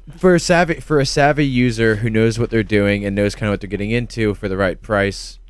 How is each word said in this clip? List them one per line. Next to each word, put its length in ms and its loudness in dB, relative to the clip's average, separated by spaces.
for 160 4
a 60 4
savvy, 400 2
for 200 0
a 60 2
savvy 400 2
user 520 2
who 120 -2
knows 300 0
what 100 -2
they're 140 0
doing 420 0
and 100 -2
knows 200 0
kinda 160 -4
what 100 -4
they're 80 -10
getting 220 -6
into 420 -2
for 160 -8
the 80 -4
right 240 -2
price, 560 -4